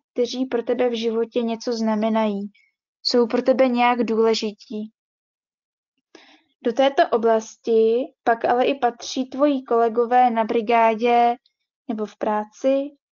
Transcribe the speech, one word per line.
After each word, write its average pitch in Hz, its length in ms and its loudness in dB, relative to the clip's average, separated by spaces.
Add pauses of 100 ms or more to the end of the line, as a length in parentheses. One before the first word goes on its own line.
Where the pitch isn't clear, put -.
(140)
kteří 247 320 -2
pro 240 180 -4
tebe 247 260 0
v 233 100 -4
životě 226 420 -2
něco 226 320 -4
znamenají, 220 760 -2 (520)
jsou 240 240 2
pro - 140 0
tebe 262 260 2
nějak 240 360 0
důležití. 220 880 -2 (1700)
Do 233 100 -2
této 269 360 2
oblasti 226 1040 0 (100)
pak 233 220 0
ale 247 200 2
i 269 140 0
patří 247 500 -4
tvoji 269 340 0
kolegové 233 680 2
na 226 140 -2
brigádě 233 920 2 (520)
nebo 214 180 -6
v - 120 -16
práci 240 720 -2 (260)